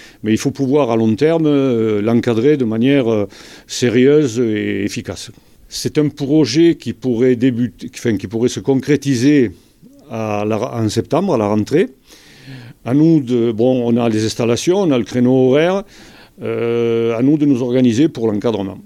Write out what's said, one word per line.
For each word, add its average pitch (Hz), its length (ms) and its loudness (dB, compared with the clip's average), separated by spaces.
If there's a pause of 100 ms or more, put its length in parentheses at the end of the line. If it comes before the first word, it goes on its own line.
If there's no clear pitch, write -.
(240)
mais 107 100 0
il 110 40 2
faut 139 140 -4
pouvoir, 135 400 0
à 117 60 2
long 113 180 0
terme, 160 300 0
euh, 120 560 0
l'encadrer 117 560 0
de 131 80 -2
manière, 117 440 0
euh, 104 200 -2 (360)
sérieuse 127 760 2
et 104 420 -2
efficace. 104 480 -8 (380)
C'est - 280 -8
un 151 100 2
projet 147 680 2
qui - 180 -8
pourrait 127 420 0
débuter, 120 580 -2
enfin, 117 220 -2
qui 101 120 -6
pourrait 110 200 0
se - 140 -8
concrétiser 135 880 0 (580)
à 107 380 -6
la, 110 280 -4
en 113 120 -2
septembre, 156 460 -2
à 127 40 2
la 107 100 0
rentrée. 110 420 0 (960)
À 113 80 -2
nous 156 260 4
de, 120 320 0
bon, 123 340 0
on 117 120 2
a 120 100 0
les 110 160 0
installations, 117 540 -2
on 190 140 0
a 131 60 2
le 117 60 -2
créneau 127 460 2
horaire. 170 340 0 (580)
Euh, 117 760 -2
à 113 40 -2
nous 143 160 4
de 147 80 0
nous 131 180 2
organiser 127 440 2
pour 113 240 -2
l'encadrement. 101 540 -4